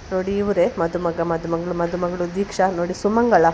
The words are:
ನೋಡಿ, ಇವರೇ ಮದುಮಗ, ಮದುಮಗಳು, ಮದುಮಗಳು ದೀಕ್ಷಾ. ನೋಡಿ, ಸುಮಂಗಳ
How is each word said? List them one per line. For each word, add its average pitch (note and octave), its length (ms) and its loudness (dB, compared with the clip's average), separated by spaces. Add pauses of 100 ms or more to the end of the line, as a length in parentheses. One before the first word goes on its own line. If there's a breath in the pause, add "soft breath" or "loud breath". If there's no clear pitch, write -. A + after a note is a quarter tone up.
(140)
ನೋಡಿ, F#3+ 240 -2
ಇವರೇ G3+ 420 2
ಮದುಮಗ, E3+ 420 -2
ಮದುಮಗಳು, E3+ 560 -2
ಮದುಮಗಳು F3 580 -2
ದೀಕ್ಷಾ. G3 360 0
ನೋಡಿ, F3 220 -2
ಸುಮಂಗಳ G#3+ 600 4